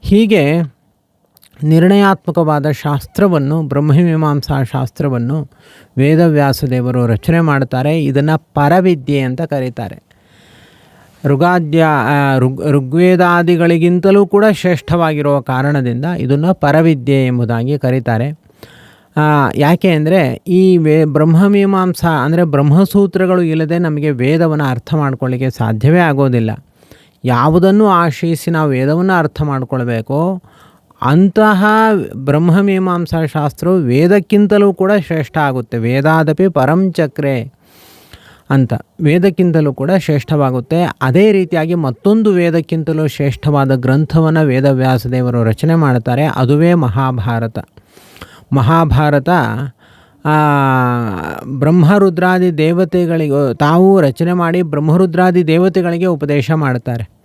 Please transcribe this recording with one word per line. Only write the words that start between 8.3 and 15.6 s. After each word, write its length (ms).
ಪರವಿದ್ಯೆ 680
ಅಂತ 220
ಕರೀತಾರೆ. 600
ಋಗಾದ್ಯ, 580
ಆ, 540
ಋಗ್-, 340
ಋಗ್ವೇದಾದಿಗಳಿಗಿಂತಲೂ 1500
ಕೂಡ 260
ಶ್ರೇಷ್ಠವಾಗಿರುವ 880
ಕಾರಣದಿಂದ 640